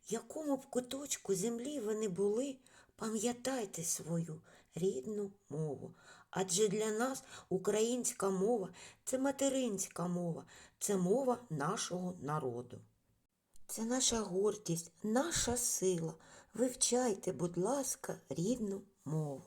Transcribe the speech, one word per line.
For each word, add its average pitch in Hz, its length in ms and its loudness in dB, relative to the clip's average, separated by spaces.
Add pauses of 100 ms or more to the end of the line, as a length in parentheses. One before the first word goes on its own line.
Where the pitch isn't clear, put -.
В - 60 -2
якому 285 440 -2
б - 120 -12
куточку 247 640 -2
землі 240 440 -2
ви 214 160 0
не 214 140 0
були, 208 460 2 (400)
пам'ятайте 226 880 -2
свою 165 580 -2 (340)
рідну 202 560 0 (180)
мову. 151 440 -4 (360)
Адже 196 380 4
для 214 240 0
нас 226 320 0 (260)
українська 214 800 2
мова — 190 400 2 (340)
це 262 160 0
материнська 262 880 0
мова, 175 380 -2 (340)
це 202 180 2
мова 240 400 4 (120)
нашого 175 720 -2
народу. 127 600 -4 (840)
Це - 160 -6
наша 240 360 2
гордість, 190 720 0 (120)
наша 247 540 2
сила. 165 560 0 (400)
Вивчайте, 247 800 2
будь 143 260 -2
ласка, 233 720 -2
рідну 196 520 0 (240)
мову. 147 420 -2